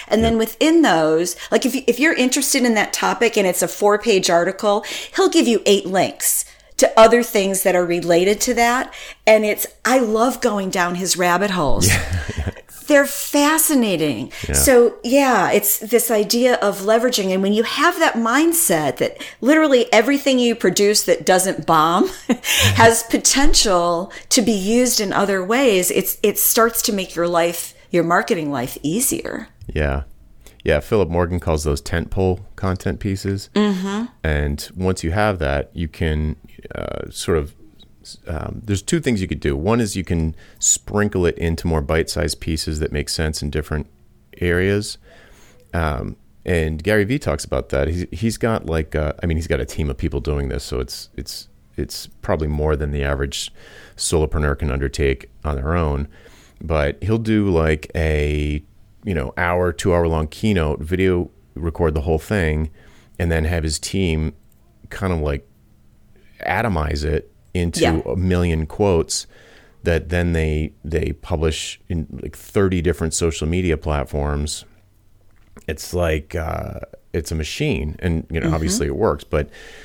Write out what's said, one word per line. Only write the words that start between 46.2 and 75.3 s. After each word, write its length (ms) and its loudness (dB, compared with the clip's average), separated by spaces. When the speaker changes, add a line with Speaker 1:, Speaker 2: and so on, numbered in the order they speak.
Speaker 2:
and 380 0
Gary 200 2
Vee 160 -2
talks 260 -4
about 240 -4
that. 180 0
He's, 240 -4
he's 260 -4
got, 280 -2
like, 300 -4
uh, 260 -2
I 60 -4
mean, 100 0
he's 100 -6
got 120 0
a 60 -4
team 260 -4
of 60 -8
people 220 -4
doing 300 -4
this, 140 -6
so 160 -6
it's, 360 -10
it's, 320 -14
it's 300 -8
probably 240 -2
more 280 -2
than 160 -4
the 120 -4
average 480 -4
solopreneur 600 0
can 140 -4
undertake 580 -2
on 120 -4
their 200 -2
own. 320 -2
But 420 -2
he'll 140 0
do, 320 2
like, 460 2
a, 680 0
you 100 -4
know, 240 -4
hour, 360 0
two 200 0
hour 140 2
long 200 0
keynote, 520 0
video 520 0
record 400 -2
the 60 -2
whole 180 0
thing, 500 -2
and 120 0
then 140 0
have 180 -2
his 160 -4
team 540 -2
kind 200 -4
of, 80 -2
like, 280 -4
atomize 580 -2
it 280 -4
into 280 -2
Speaker 1:
Yeah. 240 2
Speaker 2:
a 100 -4
million 500 0
quotes 640 0
that 260 0
then 240 0
they, 400 -2
they 300 -4
publish 720 -4
in, 200 -4
like, 140 -12
thirty 460 0
different 320 -2
social 340 -2
media 300 0
platforms. 880 -4